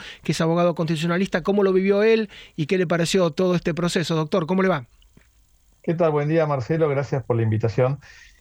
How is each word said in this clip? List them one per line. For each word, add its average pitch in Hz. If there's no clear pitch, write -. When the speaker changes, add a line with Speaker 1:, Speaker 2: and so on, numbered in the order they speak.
Speaker 1:
que 165
es -
abogado 170
constitucionalista, 170
cómo 202
lo 196
vivió 196
él 220
y 156
qué 190
le 180
pareció 170
todo 180
este 170
proceso. 170
Doctor, 156
¿cómo 190
le 190
va? 151
Speaker 2:
¿Qué 170
tal? 160
Buen 147
día, 160
Marcelo. 151
Gracias 139
por 117
la 113
invitación. 113